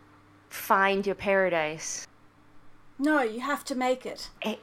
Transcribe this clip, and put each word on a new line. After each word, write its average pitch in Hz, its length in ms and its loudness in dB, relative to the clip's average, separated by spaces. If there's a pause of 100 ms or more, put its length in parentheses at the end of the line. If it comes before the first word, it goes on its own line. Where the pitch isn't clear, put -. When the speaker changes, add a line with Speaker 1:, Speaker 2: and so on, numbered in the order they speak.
(500)
Speaker 1:
find 196 560 2
your 196 80 0
paradise. 170 920 0 (920)
Speaker 2:
No, 285 240 4
you 226 180 -2
have 262 240 -4
to 285 100 -6
make 254 320 0
it. - 220 -10 (140)
Speaker 1:
It, 214 200 -4